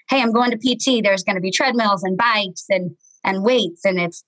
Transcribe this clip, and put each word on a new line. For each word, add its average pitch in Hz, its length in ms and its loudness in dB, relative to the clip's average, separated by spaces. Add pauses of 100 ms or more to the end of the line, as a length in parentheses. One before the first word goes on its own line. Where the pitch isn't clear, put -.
"Hey, 269 120 2
I'm 226 100 2
going 240 200 2
to 240 60 -2
P 247 180 -2
T, 233 260 0
there's 196 220 2
gonna 196 160 -2
be 185 120 -2
treadmills 220 520 0
and 185 140 -2
bikes 214 520 -2
and, 185 220 -2 (320)
and 190 200 -2
weights," 214 420 0
and 190 140 2
it's 175 280 -4